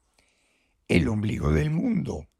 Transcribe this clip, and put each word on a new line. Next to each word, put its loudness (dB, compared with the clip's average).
El 4
ombligo -2
del 2
mundo, -4